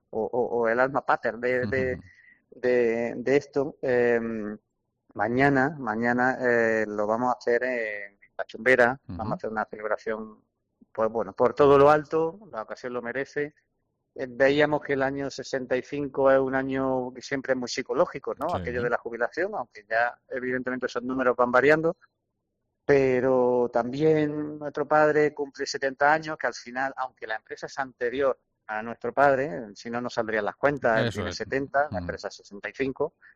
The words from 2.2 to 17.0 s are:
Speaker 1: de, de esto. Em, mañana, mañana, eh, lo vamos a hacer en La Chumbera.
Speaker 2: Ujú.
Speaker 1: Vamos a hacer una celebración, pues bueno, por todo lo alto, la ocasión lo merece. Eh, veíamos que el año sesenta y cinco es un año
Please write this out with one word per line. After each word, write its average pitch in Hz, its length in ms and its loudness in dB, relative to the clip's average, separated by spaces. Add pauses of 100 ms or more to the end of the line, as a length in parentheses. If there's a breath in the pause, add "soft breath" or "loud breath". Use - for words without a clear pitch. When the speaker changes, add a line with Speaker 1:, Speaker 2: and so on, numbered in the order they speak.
Speaker 1:
de, 117 580 2
de 127 180 2
esto. 143 460 -2
Em, 117 760 0 (580)
mañana, 131 640 2
mañana, 120 640 0
eh, 113 480 2
lo 104 180 -4
vamos 117 280 0
a - 40 -20
hacer 120 260 0
en 107 540 -6 (180)
La 95 100 -8
Chumbera. 123 600 4
Speaker 2:
Ujú. 90 120 -10
Speaker 1:
Vamos 107 140 -4
a 98 40 -4
hacer 110 140 -8
una 107 160 -4
celebración, 107 760 -6 (480)
pues 110 200 0
bueno, 101 240 -4
por 123 200 2
todo 143 240 8
lo 143 120 8
alto, 160 480 0 (120)
la 110 120 -10
ocasión 123 320 -12
lo 120 80 -6
merece. 135 520 -6 (600)
Eh, 131 140 -8
veíamos 143 540 4
que 143 120 -4
el 135 80 0
año 139 280 -4
sesenta 131 460 -6
y 127 60 -2
cinco 139 480 0
es 135 80 8
un 135 160 0
año 131 600 -2